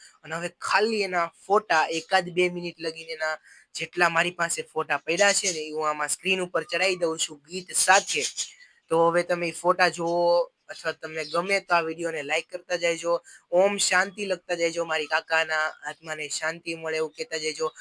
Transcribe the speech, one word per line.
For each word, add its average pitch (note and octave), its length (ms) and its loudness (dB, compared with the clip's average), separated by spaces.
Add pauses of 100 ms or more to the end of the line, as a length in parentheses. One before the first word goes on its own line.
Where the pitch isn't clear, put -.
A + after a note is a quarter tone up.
(240)
અને D3+ 100 -8
હવે E3+ 160 -6 (100)
ખાલી G#3+ 400 2
એના F3+ 300 0 (160)
ફોટા F3+ 440 4
એકાદ F3 400 0
બે F3+ 180 2
મિનિટ F3 320 -6
લગીને E3 320 -8
એના D#3 260 -4 (360)
જેટલા E3+ 340 0
મારી E3+ 220 2
પાસે E3 320 -4
ફોટા D#3 340 -2
પડ્યા E3+ 360 2
છે G3 200 0
ને, D#3+ 60 -4
ઈ D#3 120 -8
હું D3+ 200 0
આમાં D3+ 180 -2
સ્ક્રીન F#3 320 -2
ઉપર F3+ 220 -2
ચડાઈ F3+ 340 0
દઉં E3 220 -2
છું D3 300 -6
ગીત F3+ 280 -10
સાથે. F#3 460 4 (640)
તો E3 180 4
હવે E3+ 160 4
તમે F3 260 -2
ઈ - 20 -2
ફોટા F3+ 380 2
જુઓ F3 600 2 (180)
અથવા E3 240 -6
તમને D#3 320 -8
ગમે F3 360 0
તો F#3 140 -2
આ E3+ 60 6
વીડિયોને D#3+ 420 -6
લાઈક D#3 280 -2
કરતા F3+ 260 -6
જાયજો. E3+ 480 0 (280)
ઓમ G3 240 4
શાંતિ F#3+ 500 0
લખતા F3+ 280 -4
જાયજો, E3+ 300 -2
મારી D#3+ 220 -2
કાકાના D#3+ 520 0
આત્માને D#3 680 -6
શાંતિ E3 460 -6
મળે D#3+ 220 -6
એવું D#3 140 -2
કહેતા D#3+ 280 -8
જાયજો. D#3 420 -4